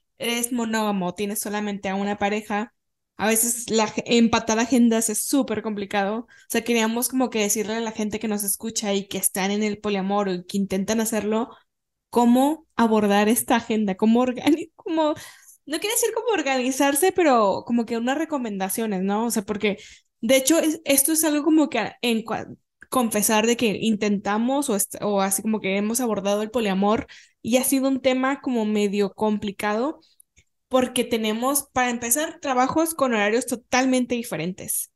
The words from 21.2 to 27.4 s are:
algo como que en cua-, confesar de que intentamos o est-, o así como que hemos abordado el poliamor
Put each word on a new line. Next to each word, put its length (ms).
algo 200
como 260
que 220
en 220
cua-, 320
confesar 580
de 100
que 240
intentamos 880
o 60
est-, 260
o 200
así 200
como 180
que 180
hemos 240
abordado 420
el 80
poliamor 560